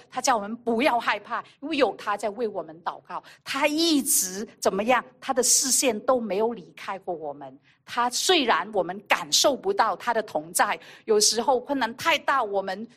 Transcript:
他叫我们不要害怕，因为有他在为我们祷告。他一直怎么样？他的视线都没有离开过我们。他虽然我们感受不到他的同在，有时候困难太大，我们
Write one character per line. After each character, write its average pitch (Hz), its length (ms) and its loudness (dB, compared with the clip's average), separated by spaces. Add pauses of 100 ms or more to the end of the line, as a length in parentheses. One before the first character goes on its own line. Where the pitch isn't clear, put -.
(100)
他 262 100 -8
叫 247 160 2
我 208 40 -2
们 208 140 -8
不 233 280 -2
要 240 180 4
害 226 180 -2
怕， 214 240 -8 (200)
因 285 60 -8
为 320 80 -4
有 220 200 2
他 208 180 -4
在 208 140 -4
为 214 180 -4
我 190 160 -6
们 160 220 -18
祷 147 160 -8
告。 170 240 -12 (180)
他 277 240 0
一 302 360 2
直 190 440 -2 (140)
怎 202 120 2
么 196 120 -2
样？ 240 180 2 (160)
他 - 140 -4
的 247 100 2
视 - 280 2
线 233 300 2
都 262 200 2
没 196 160 -4
有 226 160 2
离 180 240 -14
开 196 220 -10
过 180 160 -8
我 151 180 -8
们。 135 260 -18 (260)
他 240 260 -2
虽 311 340 2
然 190 280 0
我 185 120 0
们 185 240 -8
感 170 240 0
受 285 240 4
不 196 160 -2
到 202 240 2
他 233 180 -2
的 220 80 0
同 165 300 -8
在， 208 260 0 (280)
有 214 120 4
时 220 240 4
候 247 160 4
困 277 180 -4
难 254 200 -2
太 320 220 2
大， 277 260 0
我 196 180 -2
们 196 240 -8 (100)